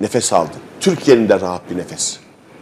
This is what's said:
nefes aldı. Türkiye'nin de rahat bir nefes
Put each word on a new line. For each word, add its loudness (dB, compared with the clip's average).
nefes -2
aldı. 2
Türkiye'nin 4
de 2
rahat -6
bir -8
nefes -8